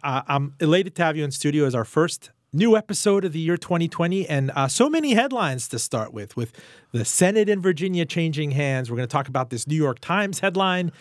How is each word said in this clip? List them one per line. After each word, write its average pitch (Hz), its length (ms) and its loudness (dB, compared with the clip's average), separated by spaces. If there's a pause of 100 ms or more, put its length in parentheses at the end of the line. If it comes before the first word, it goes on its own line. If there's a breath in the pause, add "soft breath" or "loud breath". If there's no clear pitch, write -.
uh, 135 240 -2
I'm 139 320 -2
elated 175 360 2
to 175 80 0
have 156 120 2
you 156 80 -4
in 143 80 -4
studio 147 340 0
as 127 100 0
our 113 100 0
first - 460 -2 (200)
new 220 240 4
episode 208 480 0
of 185 80 -4
the 160 80 -6
year 165 180 0
twenty 170 300 -2
twenty, 175 400 -2
and, 139 260 0
uh, 135 140 0
so 240 220 2
many 302 240 2
headlines 214 560 0
to 117 100 -6
start 110 340 -4
with, 104 220 -12
with 117 160 -6 (400 loud breath)
the 120 140 -2
Senate 202 420 2
in 202 140 0
Virginia 175 440 0
changing 151 460 -2
hands. 135 380 0
We're 120 80 -4
gonna 123 100 -4
talk 131 220 -2
about 127 200 -2
this 117 160 -6
New 147 100 -2
York 143 240 0
Times 196 400 -2
headline, 180 600 0